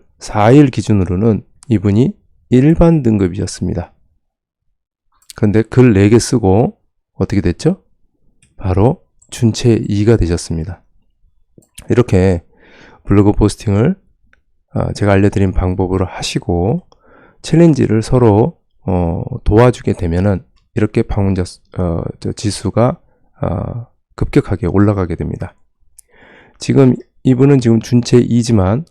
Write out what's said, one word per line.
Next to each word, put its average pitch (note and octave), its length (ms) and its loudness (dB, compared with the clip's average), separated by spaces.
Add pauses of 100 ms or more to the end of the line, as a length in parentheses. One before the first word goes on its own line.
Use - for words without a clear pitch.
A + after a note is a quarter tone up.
(200)
사 G#2+ 320 0
일 C#3+ 200 6
기준으로는 G2 720 -2 (240)
이분이 G#2 500 0 (320)
일반 D#3 540 2
등급이셨습니다. F#2 920 -4 (1400)
근데 G#2+ 260 0
글 B2 320 2
네 G2+ 160 4
개 A#2 80 4
쓰고 A2 640 0 (340)
어떻게 - 280 -4
됐죠? D#3 420 -2 (720)
바로 F#2+ 480 -2 (260)
준체 A2+ 440 0 (140)
이가 G#2 280 2
되셨습니다. E2+ 680 -6 (1080)
이렇게 F#2+ 540 2 (600)
블로그 G2+ 300 2
포스팅을, A2 640 0 (800)
아, F2 200 -4
제가 G2+ 180 0
알려드린 G2 400 2
방법으로 F#2 540 -2
하시고 F#2+ 840 -6 (540)
챌린지를 B2 600 2
서로, B2 580 2 (260)
어, F2 380 -4 (200)
도와주게 A#2 500 2
되면은 F2+ 500 -2 (320)
이렇게 G#2+ 280 -2
방문자 G2 420 -2
수-, - 160 -20 (160)
어, E2+ 240 -4 (180)
저 - 120 -8
지수가, - 680 -4 (420)
어, A#2 460 -6 (280)
급격하게 - 520 -4
올라가게 F#2+ 480 0
됩니다. - 400 -10 (1040)
지금 B2+ 360 4 (280)
이분은 C3+ 360 2
지금 A#2 200 2
준체 A#2+ 380 0
이지만 A2+ 720 0